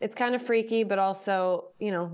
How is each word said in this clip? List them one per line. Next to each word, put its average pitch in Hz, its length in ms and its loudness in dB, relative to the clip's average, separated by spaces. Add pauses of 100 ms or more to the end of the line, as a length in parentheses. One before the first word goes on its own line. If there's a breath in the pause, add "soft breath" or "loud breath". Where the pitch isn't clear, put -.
It's 220 160 -4
kind 247 180 0
of 247 80 -2
freaky, 226 400 2
but 202 160 0
also, 190 720 0 (100)
you 208 140 -2
know, 175 220 -2